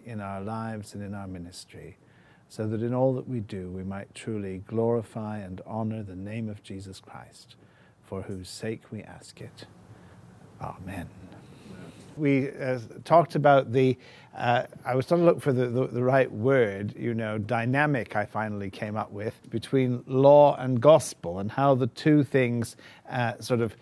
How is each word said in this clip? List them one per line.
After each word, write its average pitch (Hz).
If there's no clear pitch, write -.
in 113
our 98
lives 110
and 101
in 101
our 98
ministry, 87
so 110
that 107
in 120
all 131
that 127
we 123
do, 98
we 92
might 98
truly 98
glorify 110
and 92
honor 110
the 98
name 104
of 104
Jesus 98
Christ, -
for 95
whose 92
sake -
we 107
ask -
it. -
Amen. 92
We, 139
uh, 131
talked 165
about 139
the, 131
uh, 123
I 123
was 131
trying 170
to 170
look 170
for 147
the, 123
the, 123
the 120
right 127
word, 107
you 123
know, 110
dynamic 120
I 104
finally 104
came 107
up 107
with, 107
between 123
law 143
and 131
gospel, 117
and 98
how 139
the 127
two 151
things, 120
uh, 123
sort 117
of, 110